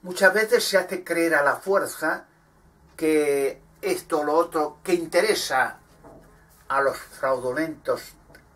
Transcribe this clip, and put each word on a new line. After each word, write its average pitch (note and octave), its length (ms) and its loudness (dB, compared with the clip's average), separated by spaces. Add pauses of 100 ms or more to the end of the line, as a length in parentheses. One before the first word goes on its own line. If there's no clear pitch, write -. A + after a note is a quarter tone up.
Muchas F#3 320 2
veces A3 300 2
se G3 140 2
hace F3+ 260 -4
creer E3 320 0
a C#3+ 60 2
la C#3 140 2
fuerza - 680 -2 (720)
que D3 640 0 (220)
esto F3 380 -2
o D3 40 -2
lo D3 100 0
otro, E3 480 0
que F3+ 120 0
interesa F3 840 0 (880)
a C3+ 120 0
los C3+ 160 0
fraudulentos C3 1200 -4 (420)